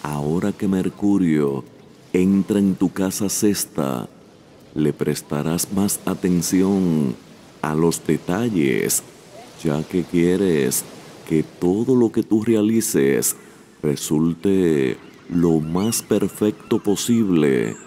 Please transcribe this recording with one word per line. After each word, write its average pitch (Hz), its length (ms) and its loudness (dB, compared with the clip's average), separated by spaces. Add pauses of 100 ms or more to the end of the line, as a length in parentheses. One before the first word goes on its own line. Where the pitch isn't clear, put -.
Ahora 73 480 -2
que 104 160 -6
Mercurio 90 960 2 (500)
entra 98 460 2
en 95 160 2
tu 90 160 0
casa 95 380 -4
sexta, 69 800 -2 (640)
le 73 180 0
prestarás 76 800 -4
más 98 320 -2
atención 90 1080 0 (460)
a 76 140 -4
los 82 320 0
detalles, 80 960 -2 (600)
ya 78 200 0
que 87 200 -2
quieres 87 800 2 (460)
que 78 140 2
todo 107 520 0
lo 113 160 4
que 110 120 -2
tú 107 200 0
realices 107 920 0 (480)
resulte 80 1120 0 (320)
lo 85 300 2
más 87 420 -2
perfecto 104 800 -2
posible. 82 1080 0